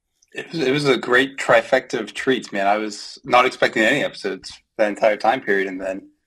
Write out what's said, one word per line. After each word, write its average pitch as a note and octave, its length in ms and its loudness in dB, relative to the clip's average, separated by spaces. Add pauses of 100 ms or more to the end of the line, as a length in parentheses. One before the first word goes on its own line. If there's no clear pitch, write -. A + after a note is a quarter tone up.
(340)
It - 180 -12
was, E3 100 -6
it B2+ 100 0
was D3 160 0
a B2+ 100 4
great B2 400 0
trifecta B2+ 640 2
of G#2 140 -8
treats, B2 380 -2
man. G2 140 -2
I G#2 120 2
was G#2+ 480 -10
not B2 200 4
expecting A#2+ 380 0
any C3 220 2
episodes - 520 -8 (200)
that G#2+ 100 4
entire G#2 300 2
time C3 240 0
period, G2 260 0
and F#2+ 140 -8
then F#2+ 280 -8 (180)